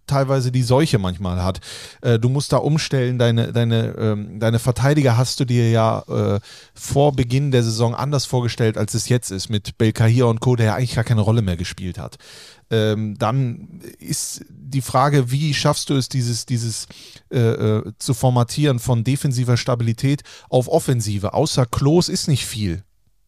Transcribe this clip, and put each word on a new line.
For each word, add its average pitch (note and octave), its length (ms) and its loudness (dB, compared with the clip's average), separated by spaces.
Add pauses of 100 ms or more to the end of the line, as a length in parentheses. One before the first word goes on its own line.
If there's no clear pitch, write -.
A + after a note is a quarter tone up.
teilweise C3+ 460 0
die B2+ 100 2
Seuche B2+ 360 2
manchmal F2+ 440 -2
hat. F#2 180 -2 (420)
Äh, A#2 180 2
du B2 80 2
musst C#3 240 -2
da C3+ 60 4
umstellen, B2+ 600 0
deine, A#2 340 2
deine, A2+ 460 0
ähm, G#2 400 -4
deine A2+ 220 2
Verteidiger C3 560 2
hast B2+ 240 0
du C#3+ 40 0
dir A#2+ 260 2
ja, A2+ 380 2
äh, G#2 320 0 (320)
vor C#3+ 440 0
Beginn C3+ 340 0
der B2 140 4
Saison A#2 320 0
anders C#3 300 -2
vorgestellt, A#2 520 -2
als G#2+ 160 -2
es A2 140 -4
jetzt B2 240 0
ist, F#2+ 160 -6
mit - 300 -6
Belkahir A#2 480 4
und A2+ 140 2
Co., B2+ 160 2
der A2+ 100 4
ja G#2+ 80 2
eigentlich A#2 220 -2
gar A#2 80 0
keine A2 180 2
Rolle A2 180 2
mehr F2+ 160 0
gespielt F2+ 420 -8
hat. C#2 200 -14 (500)
Ähm, G#2+ 480 0
dann B2 640 -2 (200)
ist - 500 -8
die C3+ 320 -8
Frage, C3+ 480 2
wie C#3+ 240 0
schaffst - 340 0
du D3 60 0
es, C3+ 160 0
dieses, A#2+ 360 -2
dieses, A#2 420 -4 (440)
äh, - 60 0
äh, A2 600 0
zu - 140 -2
formatieren B2+ 680 2
von A#2 240 0
defensiver B2+ 520 0
Stabilität B2 680 -2 (260)
auf B2+ 180 2
Offensive? G#2+ 640 0
Außer C#3 320 0
Klos D3 460 2
ist - 180 -4
nicht C#3 160 0
viel. F#2+ 380 -4 (460)